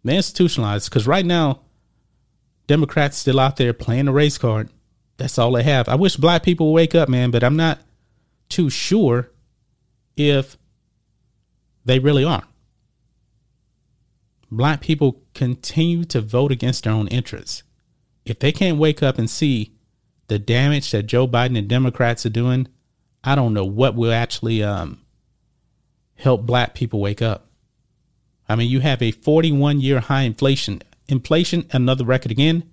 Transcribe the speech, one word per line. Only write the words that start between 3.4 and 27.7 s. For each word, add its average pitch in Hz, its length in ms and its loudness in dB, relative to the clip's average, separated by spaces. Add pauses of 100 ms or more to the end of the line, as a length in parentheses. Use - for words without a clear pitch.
out 135 160 2
there 120 180 0
playing 127 320 -2
the 135 60 0
race 147 260 2
card. 110 320 -2 (460)
That's - 200 -6
all 120 140 2
they 120 140 2
have. 139 240 2
I 123 80 0
wish 185 180 2
black 165 300 2
people 165 240 2
would 156 60 2
wake 165 200 4
up, 160 140 4
man, 123 240 2
but 120 100 2
I'm 131 140 2
not 160 240 0 (680)
too 160 220 0
sure 131 600 0 (840)
if 143 400 0 (1300)
they 127 140 2
really 135 240 2
are. 151 220 -2 (2000)
Black 143 320 0
people 147 420 -2 (120)
continue 160 720 -2
to 151 160 -2
vote 123 320 0
against 120 320 -2
their 107 80 0
own 107 160 0
interests. - 560 -6 (600)
If 113 140 -8
they 147 140 0
can't 170 260 0
wake 151 240 0
up 131 160 0
and 113 100 -2
see 127 440 -2 (560)
the 104 100 -2
damage 135 540 0
that 104 120 -2
Joe 120 220 0
Biden 120 320 0
and 101 80 -4
Democrats 120 580 0
are 120 60 -2
doing, 123 380 -2 (560)
I 135 100 2
don't 120 200 0
know 98 100 -2
what 110 320 0
will 117 160 0
actually, 113 500 -2
um, 98 380 -6 (1120)
help 120 320 0
black 120 280 0
people 113 260 -4
wake 101 200 -4
up. 113 300 -4 (1000)